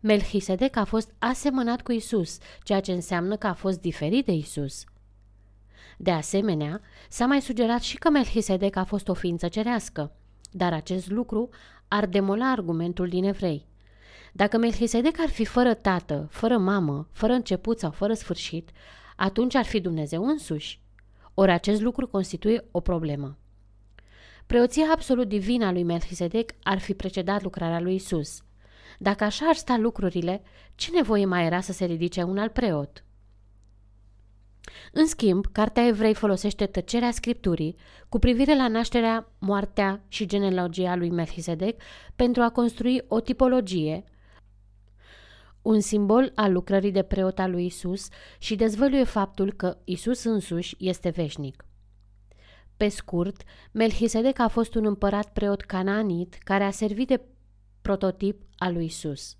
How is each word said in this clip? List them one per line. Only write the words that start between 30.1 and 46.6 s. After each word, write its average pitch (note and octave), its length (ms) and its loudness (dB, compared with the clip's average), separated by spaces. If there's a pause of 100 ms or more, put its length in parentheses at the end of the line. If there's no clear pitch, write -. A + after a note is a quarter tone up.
ce - 160 -8
nevoie A3 340 2
mai F3+ 220 2
era F3 140 0
să F#3+ 120 -8
se F#3 120 -4
ridice E3+ 380 -2
un F#3 160 -2
alt G#3 140 -2
preot? E3 520 -2 (1900)
În D#4 140 4
schimb, G3 400 2
cartea A3 400 2
Evrei A3 280 4
folosește G3+ 520 0
tăcerea A#3 440 -2
Scripturii F3 680 -2 (320)
cu A3+ 100 -2
privire B3+ 380 6
la B3+ 120 2
nașterea, A3+ 680 0
moartea G3 720 -2
și - 180 -6
genealogia F3+ 720 0
lui F3 140 -2
Melchisedec E3+ 720 -4 (340)
pentru A#3+ 260 2
a A#3 80 4
construi A#3+ 580 0
o A3 120 0
tipologie, G3+ 840 0 (1600)
un A3 180 4
simbol G#3+ 540 4
al G#3 180 4
lucrării F#3+ 380 2